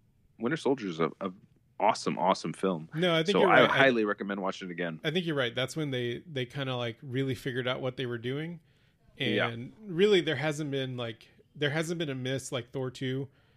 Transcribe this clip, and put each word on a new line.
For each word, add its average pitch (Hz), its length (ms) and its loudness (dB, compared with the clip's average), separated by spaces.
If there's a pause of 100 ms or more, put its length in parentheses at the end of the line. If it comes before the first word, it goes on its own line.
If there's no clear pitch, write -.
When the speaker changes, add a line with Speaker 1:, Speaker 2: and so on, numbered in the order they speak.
(380)
Speaker 1:
Winter 123 180 -2
Soldier 117 320 0
is 80 120 -4
a, 80 100 2 (100)
a 95 100 -4 (500)
awesome, 101 380 2
awesome 90 340 2
film. 85 420 -2
Speaker 2:
No, 170 200 2
I 160 80 4
think 165 140 0
Speaker 1:
So 175 40 6
Speaker 2:
you're - 100 6
Speaker 1:
I 123 120 10
Speaker 2:
right. 110 80 6
I - 60 2
Speaker 1:
highly 127 280 6
recommend 101 360 -2
watching 95 280 -4
it 87 40 -10
again. 85 320 -4
Speaker 2:
I 160 60 0
think 170 160 -2
you're 156 100 -2
right. 120 180 0
That's 127 220 -4
when 151 140 -2
they, 120 400 -2
they 131 140 -4
kinda, 131 320 -6
like, 120 260 -4
really 135 320 -2
figured 123 340 -4
out 131 120 -2
what 127 160 -4
they 135 100 -4
were 120 120 -4
doing. 147 420 -6 (560)
Speaker 1:
Yeah. 104 320 0
Speaker 2:
And 117 240 -8 (140)
really, 196 340 6
there 151 160 0
hasn't 151 340 -2
been, 131 260 -2
like, 117 300 -8 (300)
there 143 140 2
hasn't 165 280 -2
been 160 120 -2
a 131 40 -4
miss 131 380 -4
like 123 180 -4
Thor 131 200 -4
two, 131 380 -4 (280)